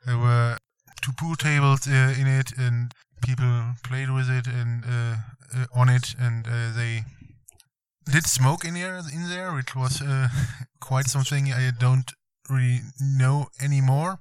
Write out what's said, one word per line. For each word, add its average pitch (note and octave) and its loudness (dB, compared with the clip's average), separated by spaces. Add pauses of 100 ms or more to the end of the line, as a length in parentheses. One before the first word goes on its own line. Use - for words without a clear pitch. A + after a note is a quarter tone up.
There B2 -2
were A#2+ 4 (440)
two - -4
pool E3 -4
tables, C#3+ 4
uh, C3 4
in C3+ 2
it, C3+ 2
and A#2+ 0 (280)
people A#2+ 0 (100)
played C3 -6
with C3 0
it B2+ 0
and, A#2+ -4
uh, A#2 -2 (400)
uh, B2+ -2
on B2 4
it, B2 2
and, A#2 -2
uh, A#2 -2
they A#2 -4 (1000)
did D#3 2
smoke C3+ 2
in E3 -6
there, F3+ -6
in E3+ -8
there, F3+ -6
which C3+ -6
was, C3 -2
uh, C3+ 0 (260)
<laughs> - -16
quite C3 -2
something C#3 0
I B2+ 0
don't B2+ 2 (380)
really B2+ 2 (180)
know C#3 2 (140)
anymore. C#3 2